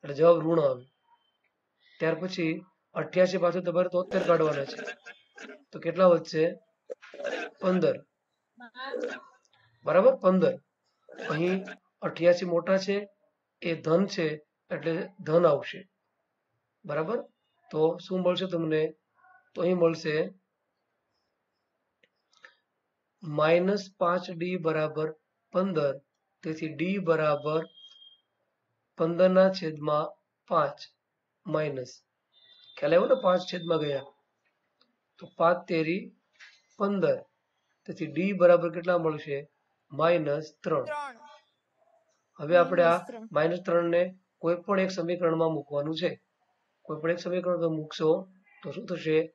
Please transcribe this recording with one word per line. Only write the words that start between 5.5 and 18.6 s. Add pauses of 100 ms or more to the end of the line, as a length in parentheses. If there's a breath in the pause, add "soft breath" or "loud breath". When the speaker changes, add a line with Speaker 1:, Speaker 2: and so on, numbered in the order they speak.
Speaker 1:
તો
કેટલા
વધશે? (1120)
પંદર. (1900)
બરાબર? (100)
પંદર. (760)
અહીં (440)
અઠ્યાસી
મોટા
છે, (640)
એ
ધન
છે, (440)
એટલે (260)
ધન
આવશે. (1040)
બરાબર? (520)
તો (180)
શું
મળશે
તમને? (720)